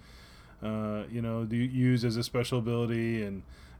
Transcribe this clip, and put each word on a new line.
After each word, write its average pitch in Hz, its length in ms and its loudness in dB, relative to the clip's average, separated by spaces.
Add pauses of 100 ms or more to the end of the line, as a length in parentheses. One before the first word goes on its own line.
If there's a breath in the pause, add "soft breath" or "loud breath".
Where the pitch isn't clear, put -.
(600 loud breath)
uh, 107 480 -2
you 117 120 -4
know, 113 240 -2
do, 110 100 -2
use 127 480 4
as 117 140 2
a 120 60 0
special 123 360 0
ability, 117 640 2
and 98 200 -6 (360 loud breath)